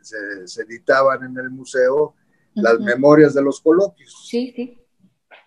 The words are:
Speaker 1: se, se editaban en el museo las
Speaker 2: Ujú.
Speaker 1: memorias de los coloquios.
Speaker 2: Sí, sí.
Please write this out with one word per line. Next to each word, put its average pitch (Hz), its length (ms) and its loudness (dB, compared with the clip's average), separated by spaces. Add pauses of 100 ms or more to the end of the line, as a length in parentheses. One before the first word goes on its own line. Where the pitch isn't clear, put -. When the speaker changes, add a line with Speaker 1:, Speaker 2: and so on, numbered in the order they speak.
Speaker 1:
se, 101 460 -14
se - 160 -14
editaban 131 600 -2
en 127 140 -14
el 127 140 -12
museo 131 640 -2 (400)
las 156 200 2
Speaker 2:
Ujú. - 80 -2
Speaker 1:
memorias 139 500 4
de 139 80 0
los 139 180 -4
coloquios. - 680 -2
Speaker 2:
Sí, 247 280 -6
sí. 247 240 -12 (680)